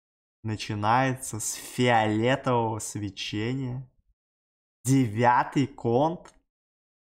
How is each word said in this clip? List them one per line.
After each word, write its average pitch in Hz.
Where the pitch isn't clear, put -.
начинается 110
с -
фиолетового 117
свечения. 123
Девятый 123
конт. 139